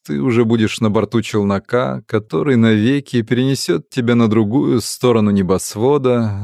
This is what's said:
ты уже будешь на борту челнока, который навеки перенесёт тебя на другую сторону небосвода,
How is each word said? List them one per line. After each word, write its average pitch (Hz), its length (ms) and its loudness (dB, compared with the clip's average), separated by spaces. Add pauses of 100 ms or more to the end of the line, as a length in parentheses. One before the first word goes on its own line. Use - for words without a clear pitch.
ты 143 160 -6
уже 123 240 2
будешь 110 380 0
на 107 80 2
борту 107 320 0
челнока, 117 840 -2
который 127 500 -2
навеки 117 640 2
перенесёт 131 640 -2
тебя 120 260 0
на 120 140 2
другую 113 540 0
сторону 113 480 0
небосвода, 107 1120 0